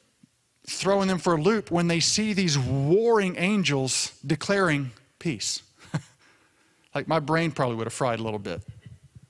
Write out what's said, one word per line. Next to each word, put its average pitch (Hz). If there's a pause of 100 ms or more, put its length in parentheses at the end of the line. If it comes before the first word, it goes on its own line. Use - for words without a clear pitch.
(680)
throwing 190
them 185
for 170
a 151
loop 208
when 170
they 170
see 214
these 175
warring 180
angels 151 (140)
declaring 156 (280)
peace. - (320)
<laughs> - (960)
Like, 143
my 160
brain 160
probably 127
would 113
have 113
fried 120
a 113
little 110
bit. 95 (680)